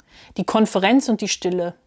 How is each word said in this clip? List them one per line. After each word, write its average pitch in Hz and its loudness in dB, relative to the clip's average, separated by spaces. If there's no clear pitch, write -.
die 190 -4
Konferenz 220 2
und 220 0
die 208 -4
Stille, 175 -4